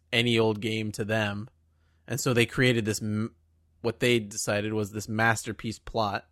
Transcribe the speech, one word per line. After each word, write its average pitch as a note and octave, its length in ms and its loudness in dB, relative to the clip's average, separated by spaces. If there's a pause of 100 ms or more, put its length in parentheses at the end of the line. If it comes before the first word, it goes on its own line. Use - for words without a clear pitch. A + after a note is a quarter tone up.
(120)
any A#2 260 6
old A2 220 4
game A2 320 -2
to A2+ 120 -6
them. G#2 440 -2 (600)
And A#2 120 -4
so C3+ 120 0
they A#2 140 4
created B2 380 2
this, G#2+ 180 -2
m-, G#2+ 320 -4 (480)
what A#2 180 -4
they A#2+ 200 4
decided G#2 520 -4
was G#2+ 200 -2
this G#2+ 160 -8
masterpiece A2 680 -2
plot G#2+ 540 -4